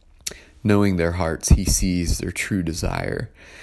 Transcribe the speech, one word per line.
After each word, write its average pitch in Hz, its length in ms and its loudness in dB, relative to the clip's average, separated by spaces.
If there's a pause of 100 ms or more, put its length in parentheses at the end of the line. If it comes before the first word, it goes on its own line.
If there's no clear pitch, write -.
(640)
knowing 101 320 4
their 85 160 0
hearts, 82 380 -4
he 98 160 6
sees 87 520 0
their 90 140 -6
true 98 300 -4
desire. 80 680 -4 (320)